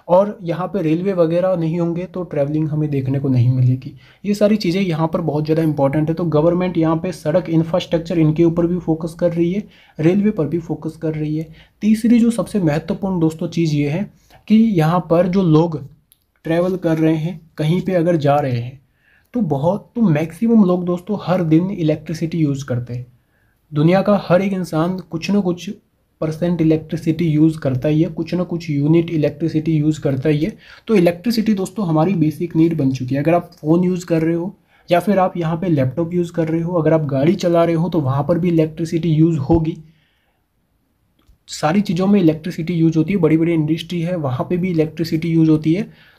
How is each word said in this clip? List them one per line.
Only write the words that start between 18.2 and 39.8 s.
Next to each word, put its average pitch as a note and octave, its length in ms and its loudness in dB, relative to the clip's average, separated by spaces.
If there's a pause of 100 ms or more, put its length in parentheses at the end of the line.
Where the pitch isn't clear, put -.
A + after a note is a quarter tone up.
रहे C3 220 -2
हैं A#2+ 220 -10 (540)
तो B3 80 -2
बहुत, E3 520 -2
तो A#3 80 0
मैक्सिमम G3+ 640 2
लोग F3+ 200 0
दोस्तों F3 380 -4
हर F3+ 220 0
दिन E3 260 2
इलेक्ट्रिसिटी D#3+ 680 -4
यूज़ C#3+ 260 0
करते A#2+ 300 -6
हैं। B2 120 -10 (640)
दुनिया E3 300 4
का G3+ 200 2
हर F3+ 200 2
एक G3 100 -2
इंसान F3+ 480 -2
कुछ E3 300 -8
ना G3+ 100 2
कुछ F3+ 300 -4 (500)
परसेंट E3 400 -2
इलेक्ट्रिसिटी D#3+ 680 0
यूज़ D#3 320 4
करता C3 300 -2
ही D#3 140 2
है, F3+ 60 0
कुछ E3 260 -6
ना F3+ 100 -2
कुछ F3 260 -8
यूनिट D#3 400 2
इलेक्ट्रिसिटी D#3 640 -2
यूज़ D3+ 280 0
करता C3+ 280 -2
ही D3 100 2
है। F#3 140 -2 (360)
तो A3+ 60 2
इलेक्ट्रिसिटी G#3 600 2
दोस्तों F#3+ 340 -4
हमारी D#3+ 260 2
बेसिक D#3+ 420 -2
नीड E3 220 2
बन C3+ 140 2
चुकी B2+ 220 -4
है। C#3 80 -2
अगर E3 120 2
आप E3+ 180 -2
फ़ोन E3 320 0
यूज़ F3+ 220 -2
कर E3 160 0
रहे E3 120 0
हो F3 200 -6 (340)
या F3 120 4
फिर G3 180 0
आप F3+ 180 0
यहाँ E3 200 -4
पे F3+ 120 -4
लैपटॉप E3 460 -2
यूज़ F3 180 -2
कर D#3+ 160 -2
रहे E3 120 -2
हो, E3+ 120 -4
अगर D#3+ 200 2
आप D#3 140 0
गाड़ी C#3 300 2
चला E3+ 280 2
रहे E3+ 100 0
हो E3 140 0
तो E3+ 120 0
वहाँ C#3 240 -2
पर E3+ 140 0
भी F3 100 0
इलेक्ट्रिसिटी E3 600 0
यूज़ D#3 300 4
होगी। E3 360 0 (1700)